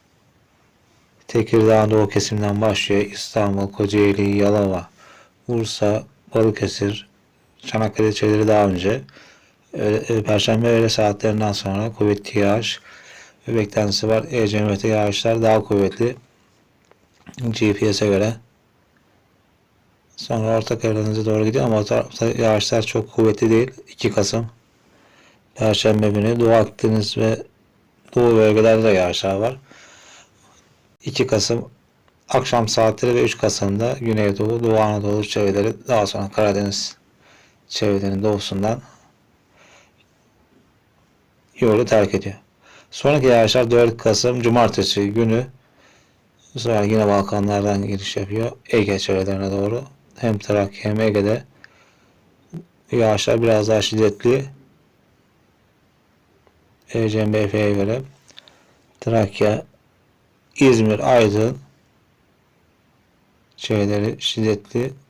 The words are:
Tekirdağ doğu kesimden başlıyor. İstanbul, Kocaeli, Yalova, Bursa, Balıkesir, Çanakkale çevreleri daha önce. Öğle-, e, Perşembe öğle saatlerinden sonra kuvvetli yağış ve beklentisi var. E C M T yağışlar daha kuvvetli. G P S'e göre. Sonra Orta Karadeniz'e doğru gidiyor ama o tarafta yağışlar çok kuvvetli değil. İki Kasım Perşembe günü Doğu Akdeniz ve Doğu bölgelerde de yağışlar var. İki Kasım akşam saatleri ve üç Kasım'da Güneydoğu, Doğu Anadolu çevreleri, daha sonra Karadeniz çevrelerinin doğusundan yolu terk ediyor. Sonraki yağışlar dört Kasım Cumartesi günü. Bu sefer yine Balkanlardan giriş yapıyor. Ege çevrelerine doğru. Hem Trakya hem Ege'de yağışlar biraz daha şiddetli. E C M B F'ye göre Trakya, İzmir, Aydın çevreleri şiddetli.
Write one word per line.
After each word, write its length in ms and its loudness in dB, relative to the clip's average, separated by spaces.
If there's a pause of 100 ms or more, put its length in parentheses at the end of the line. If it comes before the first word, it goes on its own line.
(1300)
Tekirdağ 640 4
doğu 180 2
kesimden 520 -2
başlıyor. 400 0
İstanbul, 680 -4
Kocaeli, 680 0
Yalova, 520 0 (580)
Bursa, 560 -2 (320)
Balıkesir, 720 -2 (560)
Çanakkale 480 0
çevreleri 340 2
daha 200 4
önce. 340 -2 (720)
Öğle-, 440 -2
e, 60 -2
Perşembe 440 0
öğle 220 4
saatlerinden 640 0
sonra 420 -6
kuvvetli 460 -2
yağış 420 -2 (680)
ve 80 -4
beklentisi 520 -2
var. 240 0
E 160 0
C 140 -2
M 160 0
T 100 -4
yağışlar 540 0
daha 220 4
kuvvetli. 520 0 (1300)
G 240 0
P 200 0
S'e 140 -2
göre. 280 2 (1800)
Sonra 420 -2
Orta 220 -4
Karadeniz'e 460 -2
doğru 200 0
gidiyor 200 0
ama 140 2
o 60 0
tarafta 400 -2
yağışlar 560 0
çok 320 -6
kuvvetli 360 2
değil. 220 2 (160)
İki 240 -4
Kasım 380 -2 (1040)
Perşembe 540 2
günü 300 0
Doğu 140 4
Akdeniz 640 0
ve 260 -2 (720)
Doğu 200 4
bölgelerde 480 4
de 60 4
yağışlar 460 0
var. 220 -4 (1400)
İki 260 -4
Kasım 420 -2 (600)
akşam 380 0
saatleri 480 0
ve 80 2
üç 140 -2
Kasım'da 640 -2
Güneydoğu, 640 -2
Doğu 160 2
Anadolu 440 0
çevreleri, 640 -2
daha 200 0
sonra 240 -8
Karadeniz 640 -2 (720)
çevrelerinin 560 -2
doğusundan 580 -2 (2750)
yolu 260 2
terk 280 2
ediyor. 220 -4 (560)
Sonraki 340 0
yağışlar 460 4
dört 260 4
Kasım 440 0
Cumartesi 680 2
günü. 360 0 (1080)
Bu 40 -10
sefer 240 0
yine 240 2
Balkanlardan 800 0
giriş 300 -8
yapıyor. 340 -6 (180)
Ege 300 0
çevrelerine 520 -2
doğru. 320 -4 (320)
Hem 240 -2
Trakya 520 -2
hem 80 -2
Ege'de 440 0 (1500)
yağışlar 500 2
biraz 260 2
daha 140 2
şiddetli. 640 0 (2500)
E 160 -2
C 160 0
M 80 -2
B 140 0
F'ye 260 0
göre 280 -2 (960)
Trakya, 680 0 (880)
İzmir, 440 4 (160)
Aydın 420 2 (2000)
çevreleri 640 -2
şiddetli. 720 -4 (160)